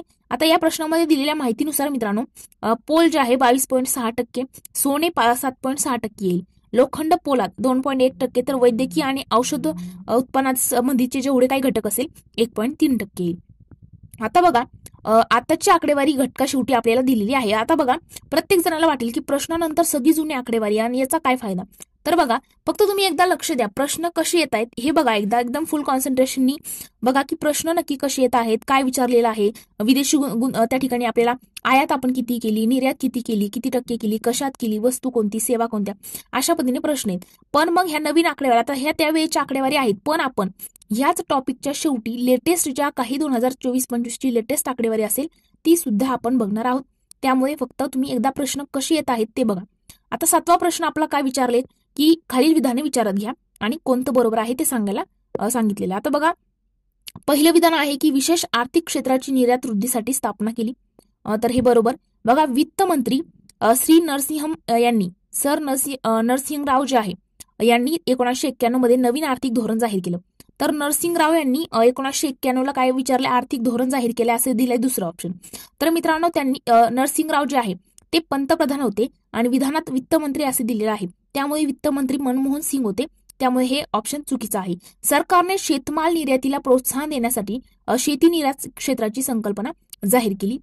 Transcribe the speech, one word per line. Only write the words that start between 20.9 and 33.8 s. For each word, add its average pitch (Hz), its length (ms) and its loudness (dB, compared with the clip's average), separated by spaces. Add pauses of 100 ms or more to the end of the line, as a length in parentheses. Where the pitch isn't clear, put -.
याचा 269 180 0
काय 262 180 0
फायदा? 190 280 -6 (420)
तर 320 100 0
बघा 262 220 2 (300)
फक्त 330 120 0
तुम्ही 403 260 2
एकदा 359 200 2
लक्ष 339 260 -2
द्या 240 160 0
प्रश्न 285 480 -4
कसे 330 240 0
येत 285 160 0
आहेत 233 120 -2 (120)
हे 269 120 0
बघा 277 240 2
एकदा 208 240 0
एकदम 247 240 -2
फुल 311 180 -2
कॉन्सन्ट्रेशननी 262 720 0 (460)
बघा 262 200 2
की 277 140 -6
प्रश्न 302 340 -2
नक्की 330 260 -2
कसे 269 260 -4
येत 247 140 4
आहेत, 233 220 2 (100)
काय 269 160 2
विचारलेलं 247 460 2
आहे, 214 220 0 (320)
विदेशी 269 340 4
गुण-, 269 160 -2
गुण-, 240 220 -2
अ, 226 100 2
त्या 262 140 0
ठिकाणी 247 260 -2
आपल्याला 233 280 2 (300)
आयात 269 280 2
आपण 262 220 0
किती 247 260 -4
केली, 220 260 0
निर्यात 262 360 2
किती 254 180 -2
केली, 208 280 -2
किती 233 220 -6
टक्के 240 280 -4